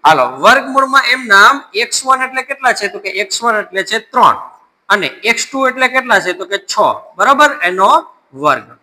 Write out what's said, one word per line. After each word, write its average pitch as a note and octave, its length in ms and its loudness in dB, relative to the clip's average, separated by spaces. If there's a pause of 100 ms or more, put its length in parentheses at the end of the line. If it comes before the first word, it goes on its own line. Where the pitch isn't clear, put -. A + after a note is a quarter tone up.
હાલો, D3+ 160 4 (220)
વર્ગમૂળમાં C4 580 2 (100)
એમ B3+ 140 -4
નામ A3+ 380 4 (100)
એક્સ A#3+ 320 -4
વન C4 160 0
એટલે C4 200 -6
કેટલા C4 300 -2
છે? G3+ 160 -4
તો G3+ 100 -10
કે G3+ 100 -12
એક્સ G3 340 -6
વન A3+ 140 0
એટલે F#3+ 280 -6
છે A3 140 -4
ત્રણ A3 380 2 (520)
અને G3 180 -2
એક્સ - 440 -4
ટુ C4+ 160 -2
એટલે B3+ 220 -2
કેટલા B3 320 0
છે? F3 120 -4
તો F3+ 120 -8
કે G3 140 -8
છ, - 180 -8 (400)
બરાબર? C#4 460 2
એનો F#3+ 440 2 (280)
વર્ગ. C3+ 300 -2 (180)